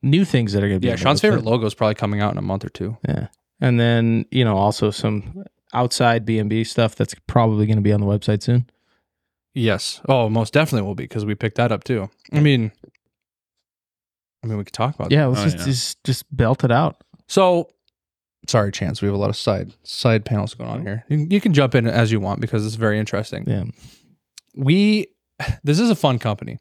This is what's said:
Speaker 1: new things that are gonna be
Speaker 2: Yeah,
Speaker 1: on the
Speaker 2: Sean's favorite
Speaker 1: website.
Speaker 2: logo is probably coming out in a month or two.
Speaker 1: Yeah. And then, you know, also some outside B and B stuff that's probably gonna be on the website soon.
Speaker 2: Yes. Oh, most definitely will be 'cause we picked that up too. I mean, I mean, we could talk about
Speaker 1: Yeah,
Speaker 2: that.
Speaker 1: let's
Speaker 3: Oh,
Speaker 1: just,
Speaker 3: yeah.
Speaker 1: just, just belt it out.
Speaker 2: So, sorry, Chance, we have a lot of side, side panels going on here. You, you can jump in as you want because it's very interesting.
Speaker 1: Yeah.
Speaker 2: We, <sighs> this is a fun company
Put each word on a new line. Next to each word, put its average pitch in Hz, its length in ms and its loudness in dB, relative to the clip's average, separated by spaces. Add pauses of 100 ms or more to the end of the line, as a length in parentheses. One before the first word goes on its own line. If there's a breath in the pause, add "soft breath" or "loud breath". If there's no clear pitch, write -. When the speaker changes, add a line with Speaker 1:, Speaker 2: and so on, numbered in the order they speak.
Speaker 1:
new 151 220 4
things 117 280 0
that 101 120 2
are 101 40 0
gonna 95 120 0
be 120 80 0
Speaker 2:
Yeah, 117 60 0
Speaker 1:
on - 40 -4
the 90 40 -4
Speaker 2:
Sean's 147 180 2
favorite 214 220 2
Speaker 1:
website. - 20 -6
Speaker 2:
logo 110 220 0
is 104 80 -4
probably 107 200 0
coming 104 280 -2
out 104 100 0
in 95 60 -4
a 98 40 -6
month 98 220 -4
or - 60 -8
two. 104 260 -8 (100)
Speaker 1:
Yeah. - 220 -2 (320)
And 123 180 2
then, 117 540 2
you 131 120 2
know, 107 120 2
also 104 340 2
some 110 540 -6 (300)
outside 120 500 2
B 110 140 0
and 104 120 -2
B 110 140 0
stuff 113 320 -2
that's - 180 -2 (140)
probably 110 380 2
gonna 110 160 2
be 104 100 2
on 104 80 2
the 101 60 0
website 104 360 0
soon. 123 260 0 (840)
Speaker 2:
Yes. - 540 -2
Oh, 123 200 2
most 110 240 0
definitely 139 340 0
will 101 100 -6
be 69 100 -10
'cause 104 180 -6
we 104 120 -2
picked 110 220 -4
that 120 120 2
up 104 140 -4
too. 104 260 -4 (220)
I 151 80 2
mean, 127 320 2 (1700)
I - 40 -10
mean, 110 120 -4
we 101 60 -6
could - 100 -20
talk 143 200 -2
about - 160 -6
Speaker 1:
Yeah, 151 120 4
Speaker 2:
that. 131 80 2
Speaker 1:
let's 123 100 0
Speaker 3:
Oh, 101 40 0
Speaker 1:
just, 92 140 0
Speaker 3:
yeah. 87 60 -8
Speaker 1:
just, - 400 -4
just - 320 -6
belt 123 280 2
it 127 80 2
out. 147 300 0 (260)
Speaker 2:
So, 180 420 4 (760)
sorry, 104 260 2
Chance, 98 280 -4
we 101 80 -2
have 101 60 0
a 98 40 -2
lot 104 120 0
of 107 60 -4
side, 92 360 -4 (120)
side 113 420 0
panels 104 280 -2
going 117 140 -12
on 117 140 -8
here. 107 260 -8
You, 151 220 0
you 196 100 4
can 190 140 2
jump 139 200 4
in 120 120 4
as 113 260 2
you 110 80 0
want 95 220 -4
because 110 240 -2
it's 110 80 -6
very 107 240 0
interesting. 107 480 -6
Speaker 1:
Yeah. 104 180 -2 (880 soft breath)
Speaker 2:
We, 196 520 2 (280)
<sighs> - 300 -6
this 147 160 2
is 240 100 4
a 202 60 4
fun 131 220 2
company 113 420 -6